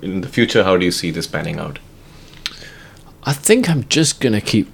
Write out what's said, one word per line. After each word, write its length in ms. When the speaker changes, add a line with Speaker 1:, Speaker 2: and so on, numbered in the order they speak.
Speaker 1:
in 200
the 60
future, 360
how 120
do 80
you 60
see 220
this 160
panning 320
out? 180
Speaker 2:
I 120
think 340
I'm 200
just 300
gonna 220
keep 340